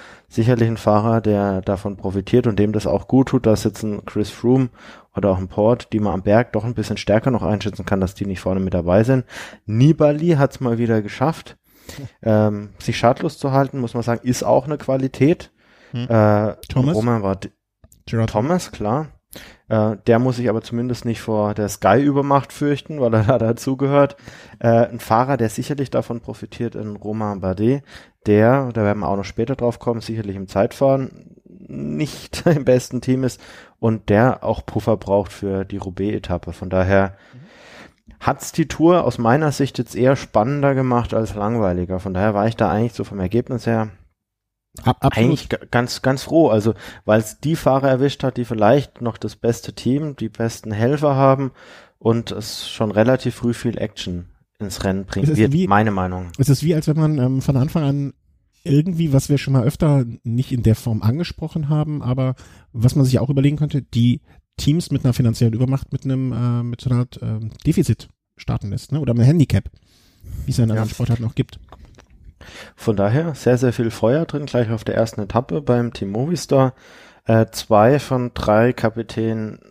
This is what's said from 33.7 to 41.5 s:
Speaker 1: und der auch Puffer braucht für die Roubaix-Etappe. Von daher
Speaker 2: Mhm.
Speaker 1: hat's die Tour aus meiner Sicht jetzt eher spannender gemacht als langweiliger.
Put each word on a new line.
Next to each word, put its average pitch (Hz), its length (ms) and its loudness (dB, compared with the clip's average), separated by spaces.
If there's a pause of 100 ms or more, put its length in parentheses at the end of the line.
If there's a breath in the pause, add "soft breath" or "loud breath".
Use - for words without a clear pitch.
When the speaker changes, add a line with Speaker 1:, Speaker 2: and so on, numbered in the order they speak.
Speaker 1:
und 113 300 -2
der 113 340 4
auch - 220 -4
Puffer 110 320 0
braucht 98 380 -2
für 95 320 -4
die 98 100 -10
Roubaix-Etappe. 95 800 -6
Von 92 160 -10
daher 95 460 2 (920 loud breath)
Speaker 2:
Mhm. - 140 -20
Speaker 1:
hat's - 320 -4
die 160 160 -2
Tour 170 360 4
aus 120 140 -2
meiner 131 340 2
Sicht - 260 -4
jetzt - 180 -8
eher 123 200 4
spannender 139 580 0
gemacht 123 400 0
als 110 200 -2
langweiliger. 95 680 -2